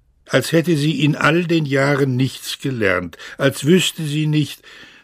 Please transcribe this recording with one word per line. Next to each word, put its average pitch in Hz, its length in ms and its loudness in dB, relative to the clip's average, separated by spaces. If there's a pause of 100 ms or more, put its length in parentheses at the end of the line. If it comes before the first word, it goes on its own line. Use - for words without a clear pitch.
(280)
Als - 240 0
hätte 165 240 2
sie 143 260 0
in 143 140 2
all 151 280 2
den 165 200 0
Jahren 139 500 0
nichts - 460 -4
gelernt, 98 560 -2 (200)
als 139 280 0
wüsste 170 420 2
sie 151 200 -2
nicht, 151 360 -2 (420)